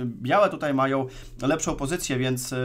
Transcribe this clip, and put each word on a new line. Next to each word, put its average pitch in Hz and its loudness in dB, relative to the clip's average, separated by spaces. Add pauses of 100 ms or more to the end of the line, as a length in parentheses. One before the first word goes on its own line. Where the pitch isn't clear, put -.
białe 135 2
tutaj 151 -2
mają 135 2 (340)
lepszą 156 2
pozycję, 139 -2
więc, 127 -2
e, 127 -4